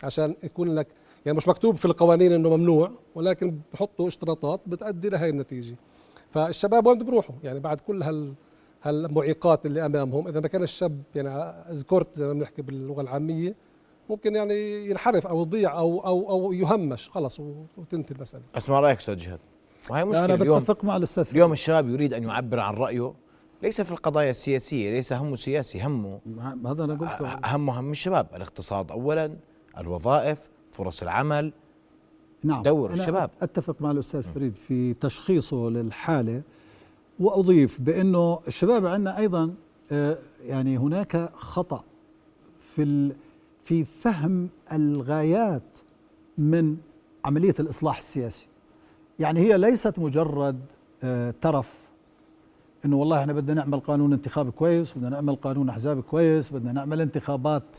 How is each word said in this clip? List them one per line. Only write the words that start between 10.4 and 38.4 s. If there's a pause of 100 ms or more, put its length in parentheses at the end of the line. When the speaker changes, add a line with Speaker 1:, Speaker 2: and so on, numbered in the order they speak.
Speaker 1:
كان
الشاب، (140)
يعني، (180)
ذكرت
زي
ما
بنحكي
باللغة
العامية، (540)
ممكن
يعني
ينحرف
أو
يضيع
أو،
أو،
أو
يهمش
خلص
و-، (140)
وتنتهي
المسألة. (140)
Speaker 2:
اسمع
رأيك
أستاذ
جهاد. (500)
وهي
Speaker 3:
لا،
Speaker 2:
مشكلة
Speaker 3:
أنا
Speaker 2:
اليوم.
Speaker 3:
بتفق
مع
الأستاذ
Speaker 2:
اليوم
Speaker 3:
فريد.
Speaker 2:
الشباب
يريد
أن
يعبر
عن
رأيه (500)
ليس
في
القضايا
السياسية،
ليس
همه
سياسي،
همه (200)
Speaker 3:
ه-،
هذا
أنا
قلته.
Speaker 2:
ه-،
همه
هم
الشباب،
الاقتصاد
أولا، (420)
الوظائف، (220)
فرص
العمل. (880)
Speaker 3:
نعم.
Speaker 2:
دور
Speaker 3:
أنا
Speaker 2:
الشباب. (120)
Speaker 3:
أتفق
مع
الأستاذ
Speaker 2:
م.
Speaker 3:
فريد
في
تشخيصه
للحالة، (800)
وأضيف
بأنه